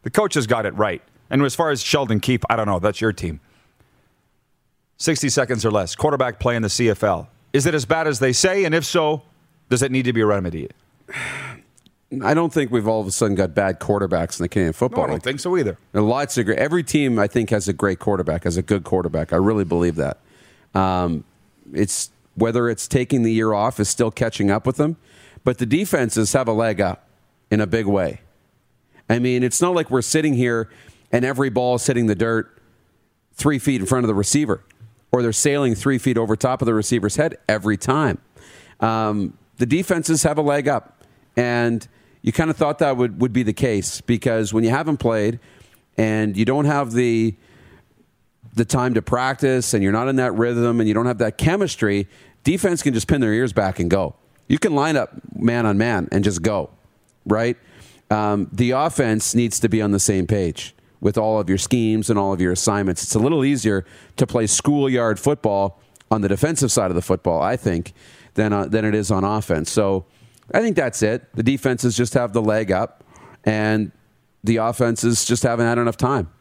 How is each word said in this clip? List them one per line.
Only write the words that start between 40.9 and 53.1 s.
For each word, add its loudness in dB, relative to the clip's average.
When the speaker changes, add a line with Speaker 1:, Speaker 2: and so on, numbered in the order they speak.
Speaker 2:
and 0
you -2
kinda 0
thought 0
that 2
would, 0
would 2
be 0
the 0
case, -2
because -2
when 2
you 4
haven't 0
played 0
and 0
you 2
don't 2
have 0
the, 0
the 2
time 0
to 2
practice 0
and 2
you're 2
not 0
in 0
that 0
rhythm 2
and 2
you 2
don't 0
have -2
that -2
chemistry, 0
defense 0
can 2
just -2
pin 2